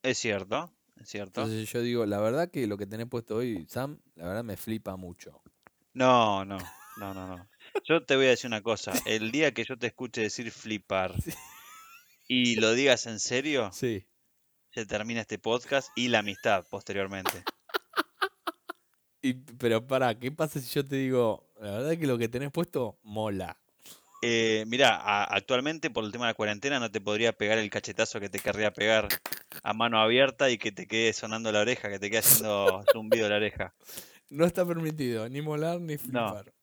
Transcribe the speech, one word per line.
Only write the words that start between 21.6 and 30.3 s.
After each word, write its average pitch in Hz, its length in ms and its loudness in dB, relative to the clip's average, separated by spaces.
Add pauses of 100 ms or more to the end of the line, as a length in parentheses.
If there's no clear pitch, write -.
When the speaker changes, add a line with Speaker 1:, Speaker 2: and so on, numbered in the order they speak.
Speaker 2:
verdad 143 260 -2
que 156 100 -2
lo 123 100 2
que 113 120 0
tenés 131 220 -4
puesto 139 520 -2
mola? 104 560 -4 (600)
Speaker 1:
Eh, 113 460 2
mirá, 120 280 6
a-, 101 280 2
actualmente 135 640 -2
por 113 140 -2
el 104 80 -6
tema 120 140 -6
de 117 60 2
la - 40 -4
cuarentena 110 440 -2
no 113 120 -4
te 104 100 -4
podría 107 320 2
pegar 107 240 2
el 107 120 0
cachetazo 107 500 -2
que 101 100 -8
te 95 100 -6
querría 104 340 0
pegar 110 340 4 (560)
a 104 100 -2
mano 113 260 2
abierta 131 500 6